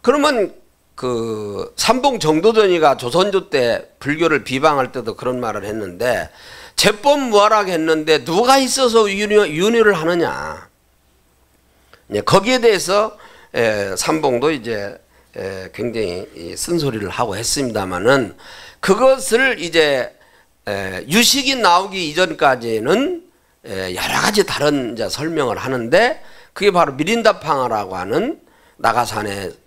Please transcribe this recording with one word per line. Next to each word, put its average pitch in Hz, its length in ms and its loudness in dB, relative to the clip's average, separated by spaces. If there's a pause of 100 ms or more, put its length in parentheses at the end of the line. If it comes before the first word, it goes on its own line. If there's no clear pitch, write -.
그러면 269 540 2 (400)
그 110 800 -6
삼봉 254 420 0
정도전이가 165 760 4
조선조 180 540 0
때 120 360 0 (120)
불교를 151 440 0
비방할 135 480 0
때도 110 240 -8
그런 127 240 -4
말을 104 260 -6
했는데 104 640 -4 (460)
제법 285 440 2
무화라고 214 500 4
했는데 156 560 0
누가 240 320 4
있어서 247 520 2
윤회, 202 420 2
윤회를 214 420 4
하느냐. 123 760 -2 (1400)
예, 104 100 -2
거기에 202 380 4
대해서, 196 560 2 (380)
에, 104 420 0
삼봉도 147 560 0
이제, 110 460 -8 (400)
에, 95 360 -10
굉장히 107 640 -6
이 85 220 -14
쓴소리를 139 500 -4
하고 104 280 -4
했습니다마는 107 1000 -2 (440)
그것을 247 800 2
이제, 151 520 0 (560)
에, 98 400 -6
유식이 254 500 2
나오기 196 520 2
이전까지는, 151 1120 0 (440)
에, 92 280 -6
여러 - 260 -4
가지 208 220 2
다른 143 500 -2
이제 110 140 -4
설명을 143 500 -4
하는데 131 680 0 (300)
그게 196 180 2
바로 160 220 2
미린다팡아라고 143 1040 0
하는 123 440 -4 (380)
나가산의 107 760 -2 (140)